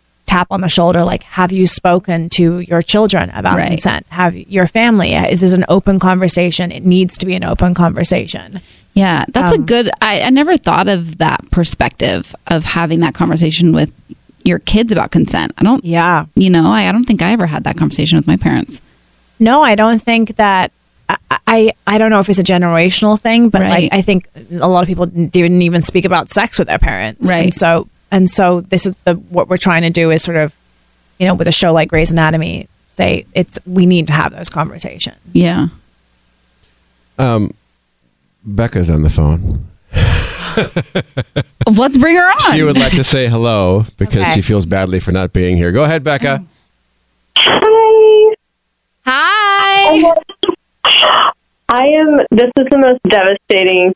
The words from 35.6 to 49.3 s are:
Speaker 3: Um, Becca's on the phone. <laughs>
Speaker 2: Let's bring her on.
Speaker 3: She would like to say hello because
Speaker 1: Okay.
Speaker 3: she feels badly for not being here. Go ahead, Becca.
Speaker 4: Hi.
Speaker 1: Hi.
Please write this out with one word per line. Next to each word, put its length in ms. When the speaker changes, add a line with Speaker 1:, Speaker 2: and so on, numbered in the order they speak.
Speaker 3:
Um, 340
Becca's 460
on 140
the 80
phone. 560
<laughs> 1700
Speaker 2:
Let's 320
bring 180
her 140
on. 240
Speaker 3:
She 80
would 160
like 140
to 120
say 240
hello 560
because 240
Speaker 1:
Okay. 120
Speaker 3:
she 80
feels 240
badly 320
for 140
not 200
being 260
here. 140
Go 120
ahead, 180
Becca. 400
Speaker 4:
Hi. 1080
Speaker 1:
Hi. 1080